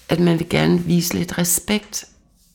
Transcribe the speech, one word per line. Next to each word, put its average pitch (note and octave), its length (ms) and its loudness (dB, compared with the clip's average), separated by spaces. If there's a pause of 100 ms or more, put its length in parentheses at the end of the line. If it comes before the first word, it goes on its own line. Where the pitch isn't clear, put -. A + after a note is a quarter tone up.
at E3+ 120 2
man F3 180 4
vil E3 100 -4
gerne E3 300 2
vise F3 360 0
lidt F3 240 -4
respekt. - 680 -4 (500)